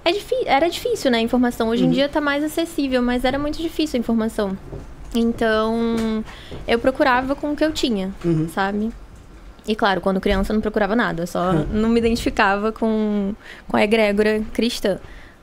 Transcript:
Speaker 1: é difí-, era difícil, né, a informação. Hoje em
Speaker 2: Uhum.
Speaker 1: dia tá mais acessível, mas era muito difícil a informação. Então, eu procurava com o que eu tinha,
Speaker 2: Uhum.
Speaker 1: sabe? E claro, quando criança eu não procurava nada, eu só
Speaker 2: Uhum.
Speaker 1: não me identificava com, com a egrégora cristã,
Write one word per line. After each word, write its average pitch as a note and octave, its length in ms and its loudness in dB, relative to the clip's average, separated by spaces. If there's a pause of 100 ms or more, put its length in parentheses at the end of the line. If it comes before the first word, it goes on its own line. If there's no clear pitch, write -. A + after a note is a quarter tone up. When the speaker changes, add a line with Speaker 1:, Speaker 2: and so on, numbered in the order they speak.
Speaker 1:
é E4+ 60 4
difí-, A4+ 340 -2
era D4+ 240 4
difícil, G4+ 400 -2
né, A#3+ 80 4
a A3+ 40 2
informação. A#3+ 480 2
Hoje A#3+ 140 2
em B3+ 40 6
Speaker 2:
Uhum. B3+ 60 4
Speaker 1:
dia C4+ 140 2
tá D4 140 -2
mais C#4+ 220 0
acessível, D4+ 580 -2
mas B3 240 0
era C4+ 140 0
muito D4+ 200 -4
difícil D#4+ 380 -2
a - 20 0
informação. A3 560 0 (600)
Então, A3+ 1080 0 (440)
eu A#3 120 2
procurava C4 560 2
com D4 160 -4
o D4 40 -4
que D4+ 100 0
eu D#4 60 2
tinha, G3+ 420 -2 (100)
Speaker 2:
Uhum. E3 300 2
Speaker 1:
sabe? G#3 380 -2 (760)
E G#3+ 80 0
claro, G3 240 2
quando F#3+ 220 0
criança G3 300 2
eu G#3+ 40 2
não G#3+ 60 2
procurava G#3 340 0
nada, F3 280 0
eu F3 40 -2
só F3+ 240 0
Speaker 2:
Uhum. D#3 220 2
Speaker 1:
não A3 160 2
me A#3 100 4
identificava A3 720 0
com, G#3+ 640 0 (340)
com A#3+ 100 0
a A3 60 4
egrégora G#3+ 580 2 (120)
cristã, G#3+ 460 0 (440)